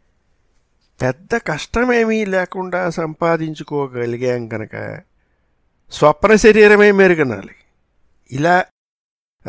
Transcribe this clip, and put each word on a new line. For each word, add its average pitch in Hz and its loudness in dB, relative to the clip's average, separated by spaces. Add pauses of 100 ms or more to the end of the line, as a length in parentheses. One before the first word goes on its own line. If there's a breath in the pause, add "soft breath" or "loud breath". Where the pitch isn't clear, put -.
(1040)
పెద్ద 131 -6
కష్టమేమీ 226 -2
లేకుండా 185 -6
సంపాదించుకోగలిగాం 139 -6
కనుక 107 -12 (880)
స్వప్న 151 2
శరీరమే 208 6
మెరుగనాలి. 160 0 (800)
ఇలా 170 0 (840)